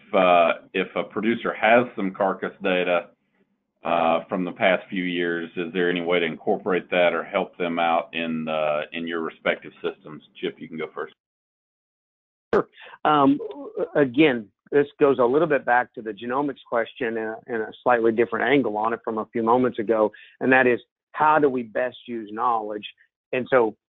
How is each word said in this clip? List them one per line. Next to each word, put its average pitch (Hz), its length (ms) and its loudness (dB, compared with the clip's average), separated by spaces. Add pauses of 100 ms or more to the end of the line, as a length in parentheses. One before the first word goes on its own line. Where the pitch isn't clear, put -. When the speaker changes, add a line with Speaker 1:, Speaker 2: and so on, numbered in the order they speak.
(120)
Speaker 1:
uh, 87 400 6 (220)
if 92 220 -2
a 87 80 -2
producer 107 500 -2
has 120 400 4
some 98 180 -4
carcass 95 480 -2
data, 90 500 0 (760)
uh, 82 440 0
from 92 160 -4
the 87 80 -6
past 95 380 2
few 95 140 -4
years, 87 520 -4
is 85 160 -6
there 90 160 0
any 90 120 -2
way 87 180 0
to 85 80 0
incorporate 92 640 -4
that 87 240 4
or 80 80 -2
help 92 340 -4
them 85 220 -4
out 82 340 0
in, 80 360 -6
uh, 78 320 -2 (120)
in 85 140 -8
your 85 140 -6
respective 80 520 -6 (100)
systems? 78 420 -10 (160)
Chip, 87 180 -8
you 80 80 -16
can 82 100 -16
go 78 160 -8
first. 73 220 -12 (1400)
Speaker 2:
Sure. 208 140 0 (380)
Um, 151 340 4 (560)
again, 131 540 2 (240)
this 143 160 2 (100)
goes 135 220 4
a 123 40 4
little 143 220 2
bit 139 180 0
back 123 300 0
to 123 80 -14
the 110 80 -10
genomics 123 480 -6 (100)
question 117 480 -4
and - 20 -4
a, 110 180 -6 (100)
and 113 160 -6
a 110 100 -10 (120)
slightly 117 260 4
different 113 400 0
angle 120 260 2
on 110 160 -2
it 113 120 -6
from 113 140 -6
a 104 80 -6
few 117 180 -4
moments 123 340 2
ago, 110 320 2 (300)
and 131 120 2
that - 140 6
is, 120 140 2 (320)
how 156 260 2
do 147 100 4
we 127 140 -4
best 120 340 -6 (100)
use 113 260 -10
knowledge? 107 540 -4 (460)
And 123 180 -4
so 113 260 2 (160)